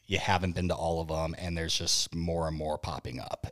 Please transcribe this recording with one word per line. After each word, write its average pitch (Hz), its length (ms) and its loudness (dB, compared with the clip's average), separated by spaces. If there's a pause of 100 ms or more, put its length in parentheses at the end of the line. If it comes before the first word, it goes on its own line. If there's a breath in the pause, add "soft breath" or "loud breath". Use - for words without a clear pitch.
you 92 140 0
haven't 92 360 4
been 92 140 0
to 87 60 2
all 82 260 0
of 80 100 -2
'em, 80 280 0
and 85 180 -2
there's 82 220 0
just - 360 2
more 82 340 0
and 80 80 -2
more 78 200 -2
popping - 420 -6
up. - 340 -6